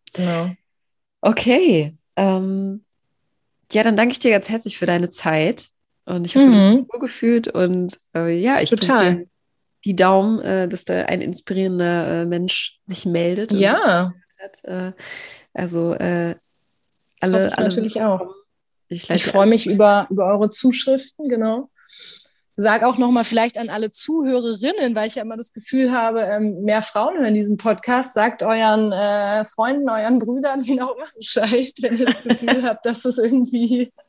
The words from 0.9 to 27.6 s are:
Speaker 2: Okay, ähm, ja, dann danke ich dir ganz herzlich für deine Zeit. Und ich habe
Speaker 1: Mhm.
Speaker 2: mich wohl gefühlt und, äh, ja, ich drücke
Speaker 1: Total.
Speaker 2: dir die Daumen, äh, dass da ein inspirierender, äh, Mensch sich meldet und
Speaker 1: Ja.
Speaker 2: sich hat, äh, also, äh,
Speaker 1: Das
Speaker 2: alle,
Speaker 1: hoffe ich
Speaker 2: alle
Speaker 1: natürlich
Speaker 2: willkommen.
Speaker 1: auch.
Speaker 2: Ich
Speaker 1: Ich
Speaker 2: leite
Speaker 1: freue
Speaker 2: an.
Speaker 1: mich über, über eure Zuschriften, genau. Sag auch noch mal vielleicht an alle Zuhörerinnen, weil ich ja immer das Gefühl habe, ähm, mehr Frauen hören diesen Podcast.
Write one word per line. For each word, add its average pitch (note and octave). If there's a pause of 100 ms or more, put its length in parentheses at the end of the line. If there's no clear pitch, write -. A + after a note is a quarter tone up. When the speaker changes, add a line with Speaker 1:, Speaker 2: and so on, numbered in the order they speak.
Speaker 2:
Okay, A3 (200)
ähm, F#3+ (880)
ja, G#3+
dann A3+
danke A#3+
ich -
dir A#3+
ganz G3+
herzlich A3
für F3
deine F3
Zeit. D#3+ (360)
Und F3+
ich E3+
habe C4+
Speaker 1:
Mhm. G#3
Speaker 2:
mich B3+
wohl A#3+
gefühlt A#3
und, F3+ (160)
äh, E3+
ja, A#3
ich -
drücke G#3+
Speaker 1:
Total. F#3+
Speaker 2:
dir F3 (600)
die G3
Daumen, F#3+
äh, F#3+
dass F3+
da F3+
ein F#3
inspirierender, F3
äh, -
Mensch F3
sich -
meldet F3+
und G3
Speaker 1:
Ja. G3 (220)
Speaker 2:
sich F#3+
hat, G3
äh, F#3 (600)
also, E3+
äh, E3+ (840)
Speaker 1:
Das F#3+
Speaker 2:
alle, F#3
Speaker 1:
hoffe F#3+
ich -
Speaker 2:
alle -
Speaker 1:
natürlich G#3+
Speaker 2:
willkommen. G#3
Speaker 1:
auch. F#4+ (540)
Speaker 2:
Ich F3
Speaker 1:
Ich -
Speaker 2:
leite F3+
Speaker 1:
freue G3
Speaker 2:
an. G#3+
Speaker 1:
mich A3
über, G3+
über F#3+
eure G#3
Zuschriften, C4+
genau. A3+ (880)
Sag G#3+
auch A#3+
noch B3
mal A#3+
vielleicht A3+
an A#3
alle G#3+
Zuhörerinnen, C4
weil G#3+
ich G#3+
ja B3
immer A3+
das A#3
Gefühl B3+
habe, A3+
ähm, G#3
mehr G#3+
Frauen A#3+
hören A3+
diesen G#3
Podcast. B3